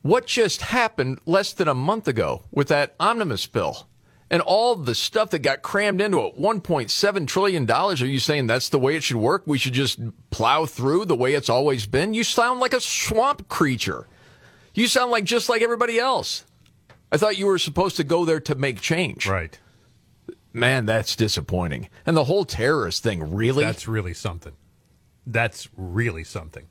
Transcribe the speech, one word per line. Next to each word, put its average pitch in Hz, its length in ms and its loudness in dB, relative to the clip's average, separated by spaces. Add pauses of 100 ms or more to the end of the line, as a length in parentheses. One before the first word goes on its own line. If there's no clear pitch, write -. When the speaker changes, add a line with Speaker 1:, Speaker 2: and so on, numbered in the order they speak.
Speaker 1:
What 240 260 2
just 220 340 0
happened 214 640 0
less 190 260 2
than 170 160 0
a 143 60 2
month 170 340 -2
ago 104 440 -2
with 139 160 0
that 147 320 0
omnibus 190 480 0
bill - 400 -4 (420)
and 170 140 2
all 226 320 4
the 123 180 -4
stuff - 380 0
that 165 80 0
got 139 240 0
crammed 202 360 0
into 202 280 2
it, - 100 -8
one 196 240 0
point 139 300 -2
seven 202 340 2
trillion 185 400 2
dollars? 143 380 2
Are 131 40 0
you 135 120 0
saying 147 280 0
that's 120 220 0
the 147 100 2
way 135 160 2
it 156 80 -2
should 120 140 -2
work? 147 300 2
We 143 100 0
should 123 160 -2
just 135 260 0 (300)
plow 139 380 2
through 151 380 0
the 156 100 2
way 127 180 2
it's 143 160 -2
always 127 380 2
been? 165 260 0
You 226 100 0
sound 247 360 0
like 254 140 0
a 247 80 0
swamp - 680 -2
creature. 110 580 -2 (680)
You 233 120 2
sound 247 240 2
like, 220 120 2
just 226 260 0
like 226 140 2
everybody 233 360 0
else. 247 440 -2 (680)
I 151 60 2
thought 202 220 2
you 196 80 2
were 190 120 4
supposed 180 380 0
to 165 60 -2
go 170 220 0
there 160 160 2
to 147 140 -2
make 131 260 -2
change. 165 460 -2
Speaker 2:
Right. 90 300 -2 (960)
Speaker 1:
Man, 120 320 2
that's 110 300 0
disappointing. 90 720 -2 (160)
And 165 100 2
the 151 100 4
whole 180 200 2
terrorist 123 580 -2
thing, 85 300 -2
really? 123 300 0
Speaker 2:
That's - 240 -4
really 104 260 -4
something. 82 400 -10 (720)
That's 113 500 -2
really 92 480 -2
something. - 480 -14